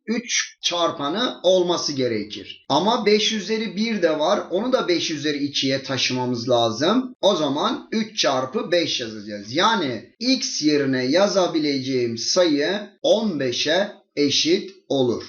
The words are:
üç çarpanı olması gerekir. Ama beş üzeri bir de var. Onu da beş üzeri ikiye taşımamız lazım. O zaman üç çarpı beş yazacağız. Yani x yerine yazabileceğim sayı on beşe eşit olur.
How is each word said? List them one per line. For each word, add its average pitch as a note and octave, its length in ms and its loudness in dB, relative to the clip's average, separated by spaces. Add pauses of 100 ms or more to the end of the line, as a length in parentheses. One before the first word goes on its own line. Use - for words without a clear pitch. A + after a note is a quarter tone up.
üç - 540 -4
çarpanı E3+ 840 -2
olması F3 500 4
gerekir. G#2+ 760 -4
Ama G3+ 360 2
beş G#3+ 280 4
üzeri G#3+ 420 -4
bir G#3+ 260 0
de D#3 180 2
var. F#3 320 2
Onu A#3 220 0
da G3+ 140 0
beş E3+ 240 0
üzeri D3 260 -2
ikiye C3+ 460 -2
taşımamız B2 680 -2
lazım. B2 720 2
O G#3 140 4
zaman D3+ 560 -2
üç A3 280 -4
çarpı D#3 520 0
beş E3 300 0
yazacağız. G#2+ 520 -10
Yani D#3+ 680 0
x B3+ 420 -2
yerine C3+ 440 2
yazabileceğim C#3+ 1120 0
sayı E3+ 640 0 (220)
on F#3+ 380 2
beşe D3 580 0 (180)
eşit D3 600 0 (140)
olur. B2+ 400 0